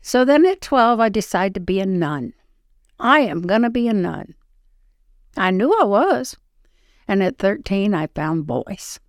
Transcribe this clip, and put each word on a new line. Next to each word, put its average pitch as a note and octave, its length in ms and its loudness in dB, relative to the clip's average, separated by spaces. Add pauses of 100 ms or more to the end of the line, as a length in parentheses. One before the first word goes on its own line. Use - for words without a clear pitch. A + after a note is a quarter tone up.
So B3 220 2
then D4 220 6
at F#4 140 2
twelve, A#3+ 400 2
I A3+ 80 2
decide G3 460 -2
to F#3+ 60 -8
be F#3 200 -2
a F#3+ 60 -2
nun. D3+ 460 -4 (680)
I C4+ 220 2
am E3+ 220 -2
gonna G#3+ 280 2
be A#3 180 -2
a A3+ 40 0
nun. F3+ 420 -4 (1000)
I F#3+ 140 0
knew G3 280 2
I G#4 60 4
was. B3+ 520 0 (680)
And G3 160 0
at - 160 0
thirteen, G3 560 -2
I D#3 140 -2
found D#3 380 -4
boys. - 640 -8